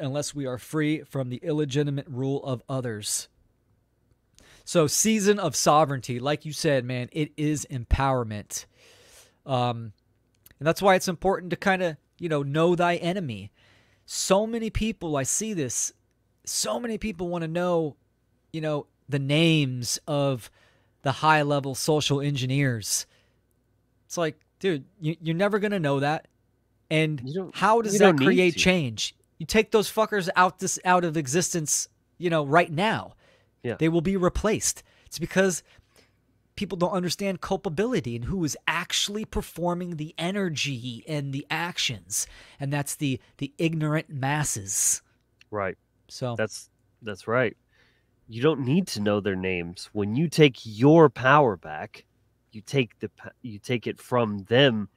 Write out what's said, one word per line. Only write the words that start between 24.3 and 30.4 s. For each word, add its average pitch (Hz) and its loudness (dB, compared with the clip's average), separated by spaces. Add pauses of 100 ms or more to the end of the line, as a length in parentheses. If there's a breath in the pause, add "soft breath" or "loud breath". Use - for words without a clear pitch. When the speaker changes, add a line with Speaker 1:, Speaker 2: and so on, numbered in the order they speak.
Speaker 1:
dude, 165 -2 (120)
you, 160 -2
you're 160 -2
never 202 2
gonna 202 0
know 143 2
that. 147 -2 (640)
And 156 0
Speaker 2:
You 139 -8
don't, 185 -6
Speaker 1:
how 220 4
does 208 -2
Speaker 2:
you 208 4
Speaker 1:
that 202 10
Speaker 2:
don't 160 8
need - 4
Speaker 1:
create 180 6
Speaker 2:
to. - -6
Speaker 1:
change? 151 0 (240)
You 170 -8
take 220 2
those 214 2
fuckers 214 0
out 226 4